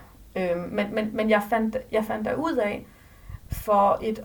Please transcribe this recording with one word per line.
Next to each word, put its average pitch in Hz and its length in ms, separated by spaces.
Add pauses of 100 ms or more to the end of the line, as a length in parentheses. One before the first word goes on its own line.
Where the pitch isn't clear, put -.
(360)
Øhm, 175 360
men, 202 240
men, 220 200
men 220 140
jeg 208 200
fandt, 220 280 (140)
jeg 220 140
fandt 220 200
der - 100
ud 320 200
af 208 300 (640)
for 202 500
et 220 240